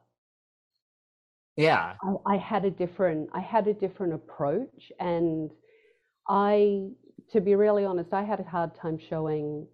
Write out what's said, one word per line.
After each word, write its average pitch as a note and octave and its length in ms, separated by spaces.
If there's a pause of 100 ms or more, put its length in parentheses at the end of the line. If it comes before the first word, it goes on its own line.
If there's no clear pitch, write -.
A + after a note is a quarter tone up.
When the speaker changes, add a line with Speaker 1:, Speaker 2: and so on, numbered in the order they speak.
(1500)
Speaker 1:
Yeah. G#2+ 480
Speaker 2:
I, G3 320
I - 40
had F#3+ 260
a G3 60
different, F3 640
I B2 60
had G#3 280
a G#3+ 60
different F#3 400
approach, - 840
and E3 520 (760)
I, G3+ 640 (420)
to G#3+ 120
be G3+ 140
really G#3 280
honest, F3+ 300
I G3 80
had G#3 180
a F#3 40
hard E3+ 300
time D#3+ 240
showing D3+ 760